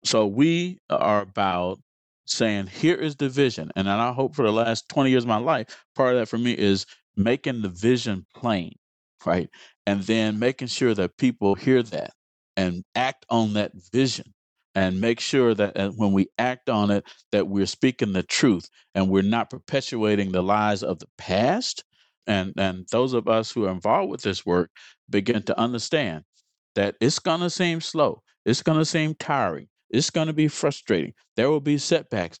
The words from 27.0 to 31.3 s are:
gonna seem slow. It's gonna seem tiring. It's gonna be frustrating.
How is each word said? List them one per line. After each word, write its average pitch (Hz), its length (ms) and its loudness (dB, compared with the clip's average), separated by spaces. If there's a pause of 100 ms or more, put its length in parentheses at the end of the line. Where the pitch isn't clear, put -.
gonna 175 300 -2
seem 170 300 0
slow. 151 420 -2 (240)
It's 113 160 0
gonna 156 240 2
seem 156 300 -2
tiring. 92 520 -2 (220)
It's 135 200 0
gonna 160 240 -2
be 156 160 2
frustrating. - 640 -2 (220)